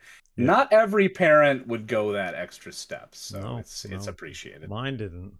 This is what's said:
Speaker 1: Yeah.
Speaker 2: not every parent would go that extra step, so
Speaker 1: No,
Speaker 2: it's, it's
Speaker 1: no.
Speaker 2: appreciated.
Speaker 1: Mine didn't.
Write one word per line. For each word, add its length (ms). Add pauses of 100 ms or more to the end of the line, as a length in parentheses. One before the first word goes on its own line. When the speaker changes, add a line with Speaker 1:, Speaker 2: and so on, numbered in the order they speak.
(360)
Speaker 1:
Yeah. 100
Speaker 2:
not 280
every 340
parent 600
would 200
go 240
that 240
extra 380
step, 420
so 240
Speaker 1:
No, 200
Speaker 2:
it's, 260
it's 220
Speaker 1:
no. 40
Speaker 2:
appreciated. 580
Speaker 1:
Mine 280
didn't. 420